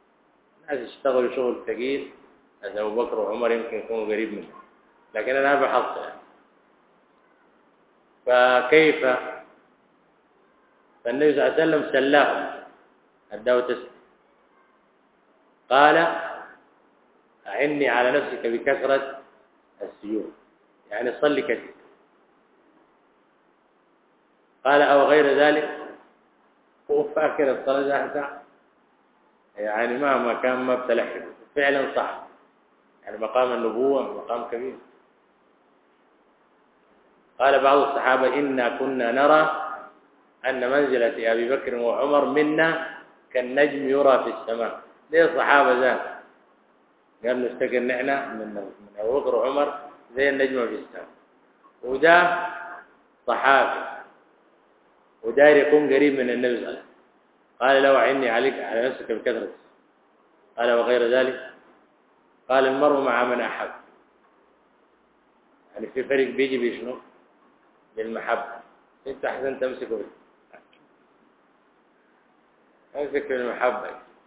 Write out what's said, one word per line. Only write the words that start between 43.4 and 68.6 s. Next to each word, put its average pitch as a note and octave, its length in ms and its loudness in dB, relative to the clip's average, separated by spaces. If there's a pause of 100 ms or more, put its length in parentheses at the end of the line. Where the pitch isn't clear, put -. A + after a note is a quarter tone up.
يرى C3+ 360 4
في A#2+ 60 -4
السماء." A2+ 500 -8 (300)
ليه E3 140 6
الصحابة B2+ 560 4
ذات؟ B2 200 2 (1200)
قال: B2 200 0
"نفتكر A#2+ 360 -2
نحن B2+ 260 -2
من، G#2+ 760 -6
من G#2 180 -20
أبو A#2 220 0
بكر B2+ 140 -2
وعمر C#3 440 0 (380)
زي C3+ 120 2
النجم C3 380 -2
في A2 80 -8
السماء." F2+ 340 -16 (760)
وده E3 640 4 (800)
صحابي، B2+ 540 0 (1400)
وداير C#3 440 6
يكون D3 280 4
قريب C#3 180 4
من B2+ 180 -2
النبي A#2+ 260 -2
صلى G2 120 -8
الله - 0 -
عليه D#2 100 -12
وسلم. - 160 -20 (640)
قال C3+ 220 4
له: C#3 140 6
"أعني B2+ 340 2
عليك، B2 240 0
على A2+ 340 -4
نفسك - 240 -8
بكثرة." A2 360 -4 (1080)
قال: A#2+ 140 2
"وغير A#2+ 300 2
ذلك؟" B2+ 480 0 (960)
قال: C3+ 180 2
"المرء C#3 340 2
مع B2 240 0
من B2 160 -2
أحب." G#2+ 300 -8 (2000)
يعني G#2+ 120 -12
في C3 180 -8
فريق C3 300 0
بيجي B2+ 360 0
بشنو؟ A#2 280 -10 (960)
بالمحبة. A2+ 640 -6 (460)